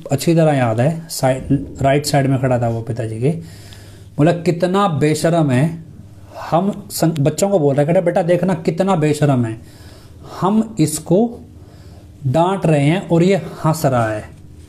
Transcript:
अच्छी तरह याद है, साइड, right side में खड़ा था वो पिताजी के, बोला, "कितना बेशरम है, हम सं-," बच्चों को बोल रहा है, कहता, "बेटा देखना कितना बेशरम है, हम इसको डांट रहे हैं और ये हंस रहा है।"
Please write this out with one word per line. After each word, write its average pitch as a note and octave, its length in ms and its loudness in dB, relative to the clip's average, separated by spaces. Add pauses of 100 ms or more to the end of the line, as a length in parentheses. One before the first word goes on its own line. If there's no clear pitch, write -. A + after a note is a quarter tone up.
(120)
अच्छी E3 240 2
तरह D#3 180 4
याद A#2+ 260 2
है, D#3 300 0
साइड, C3+ 560 0 (160)
right C#3 240 2
side C#3 220 2
में C3+ 140 0
खड़ा B2+ 180 2
था A#2 100 0
वो A#2 120 -4
पिताजी A2 380 -6
के, B2+ 100 0 (880)
बोला, D#3 140 4
"कितना F3+ 560 0
बेशरम D3+ 640 0
है, C#3 320 0 (680)
हम F#3+ 400 0
सं-," D#3+ 280 0
बच्चों C#3+ 300 0
को G3+ 100 2
बोल C#3+ 160 2
रहा C#3+ 60 2
है, C#3+ 60 0
कहता, E3 140 2
"बेटा F3 200 0
देखना F3 320 0
कितना F#3+ 420 0
बेशरम D3 500 2
है, A2 140 -8 (840)
हम G#3+ 380 0
इसको F#3 600 0 (880)
डांट E3+ 380 2
रहे D3 200 4
हैं E3+ 220 0
और E3+ 160 2
ये F#3+ 120 4
हंस D#3+ 500 -2
रहा A#2+ 260 0
है।" G#2+ 120 -6 (460)